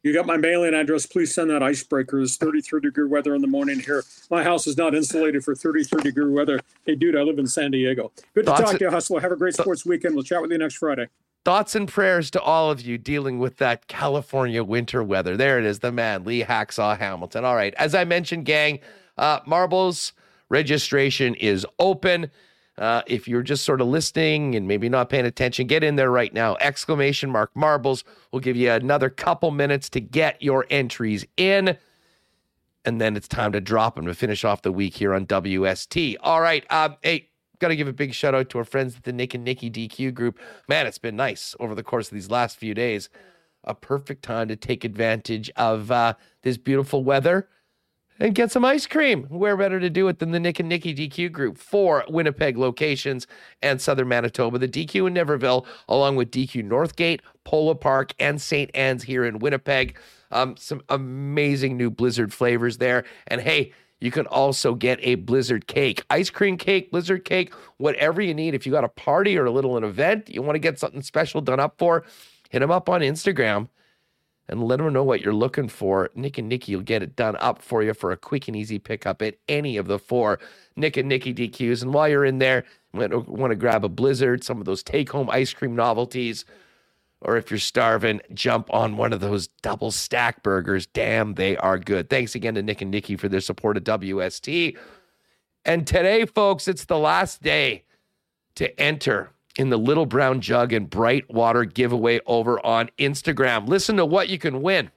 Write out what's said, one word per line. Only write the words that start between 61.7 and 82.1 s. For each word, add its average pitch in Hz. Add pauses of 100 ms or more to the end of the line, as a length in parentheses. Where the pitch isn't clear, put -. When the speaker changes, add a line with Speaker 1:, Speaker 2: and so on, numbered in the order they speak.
Speaker 2:
new 120
Blizzard 117
flavors 120
there. 123 (220)
And 117
hey, 143 (280)
you 120
can 147
also 135
get 123
a 127
Blizzard 117
cake, -
ice 170
cream 190
cake, 190
Blizzard 180
cake, 180 (240)
whatever 151
you 175
need. 156
If 135
you 131
got 139
a 117
party 185
or 135
a 120
little 127
an 110
event 160
you -
wanna 147
get 156
something -
special 156
done 131
up 151
for, 170 (460)
hit 123
'em 143
up 175
on 180
Instagram 135 (800)
and 117
let 127
'em 156
know 135
what 127
you're 104
looking 120
for. 95
Nick 139
and 113
Nicky 120
will 92
get 110
it 76
done 110
up -
for 113
you 107
for 92
a 90
quick -
and 110
easy 107
pickup 110
at 107 (100)
any 147
of 92
the 98
four 110 (380)
Nick 156
and 135
Nicky 135
D 120
Qs. 117
And 131
while 151
you're 143